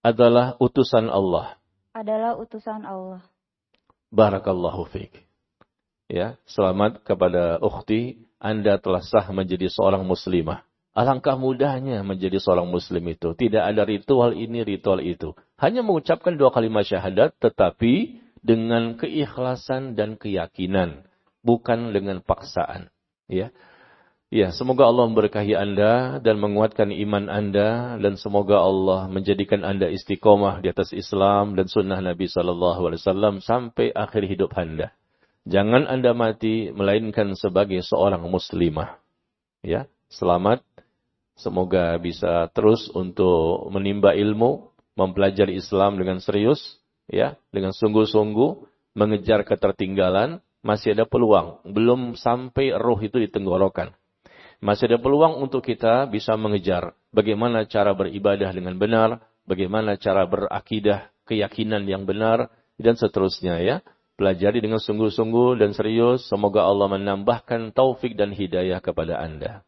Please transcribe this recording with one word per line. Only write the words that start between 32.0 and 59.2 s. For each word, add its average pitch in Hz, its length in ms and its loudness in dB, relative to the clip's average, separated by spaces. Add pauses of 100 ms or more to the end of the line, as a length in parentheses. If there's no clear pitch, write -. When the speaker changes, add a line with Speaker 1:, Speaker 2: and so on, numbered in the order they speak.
Speaker 1:
Nabi 90 240 -4
sallallahu 87 640 0
alaihi 82 160 -8
wasallam 101 320 2
sampai 117 560 -2
akhir 101 320 -2
hidup 95 320 -2
Anda. 80 320 -6 (560)
Jangan 104 400 2
Anda 123 240 0
mati 110 640 -2
melainkan 101 640 -2
sebagai 95 480 0
seorang 92 400 0
muslimah. 85 720 -2 (640)
Ya, 92 240 -4 (240)
selamat. 92 480 0 (800)
Semoga 90 640 -2
bisa 85 480 -2
terus 110 400 2
untuk 90 800 0
menimba 98 480 2
ilmu, 110 560 0 (240)
mempelajari 95 560 2
Islam 95 480 0
dengan 92 160 -2
serius, 104 640 -2 (240)
ya, - 320 -2 (160)
dengan 95 240 -2
sungguh-sungguh, 107 880 2 (320)
mengejar 104 480 2
ketertinggalan, 98 960 0 (240)
masih 107 320 0
ada 113 80 2
peluang, 101 560 2
belum 117 560 0
sampai 127 560 -2
roh 113 240 0
itu 110 240 -2
di 101 80 -2
tenggorokan. 95 640 -2 (680)
Masih 104 240 2
ada 117 80 4
peluang 143 400 4
untuk 131 240 -4
kita 117 480 0
bisa 107 320 -4
mengejar 92 560 -2 (160)
bagaimana 110 560 0
cara 101 240 2
beribadah 98 640 0
dengan 92 240 -8
benar, 113 400 2 (240)